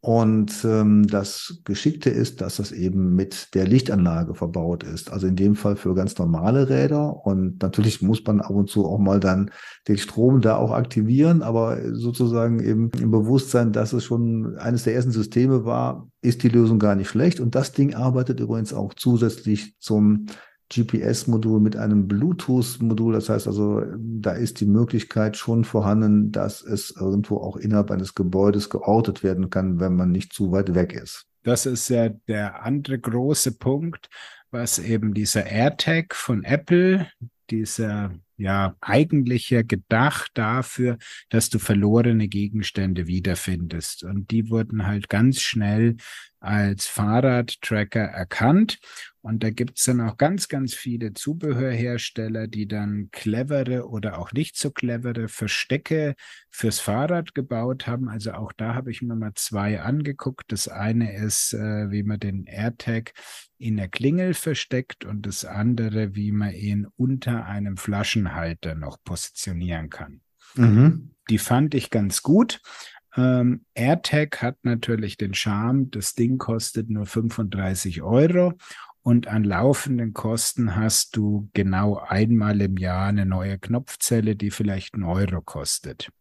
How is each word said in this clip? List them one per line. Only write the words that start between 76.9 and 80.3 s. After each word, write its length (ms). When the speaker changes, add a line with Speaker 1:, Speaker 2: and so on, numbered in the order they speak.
Speaker 2:
nur 160
fünfunddreißig 960
Euro 520
und 240
an 180
laufenden 720
Kosten 640